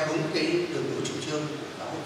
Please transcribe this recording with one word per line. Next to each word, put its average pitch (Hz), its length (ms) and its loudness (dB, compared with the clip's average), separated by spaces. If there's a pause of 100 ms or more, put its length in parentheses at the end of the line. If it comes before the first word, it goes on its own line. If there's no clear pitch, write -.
đúng 156 100 2 (160)
cái 160 120 4
đường - 460 2
lối - 140 0
chủ - 80 -2 (120)
trương 151 160 0
của 147 240 -4 (140)
Giáo - 80 -6
hội - 180 -4